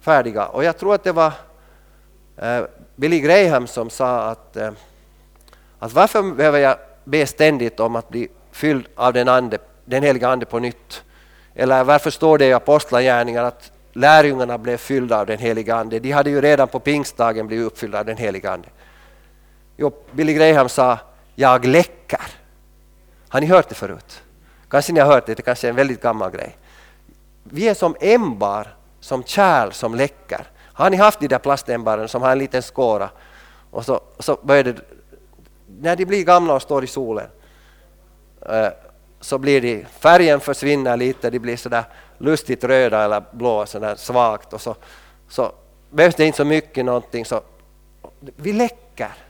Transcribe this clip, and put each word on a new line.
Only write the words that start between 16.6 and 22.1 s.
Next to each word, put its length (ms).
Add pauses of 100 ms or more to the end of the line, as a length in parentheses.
på 120
pingstdagen 680
blivit 200
uppfyllda 320
av 60
den 120
heliga 360
ande. 160 (1080)
Jo, 160 (200)
Billy 220
Graham 340
sa, 300 (360)
"Jag 300
läcker." 640 (1000)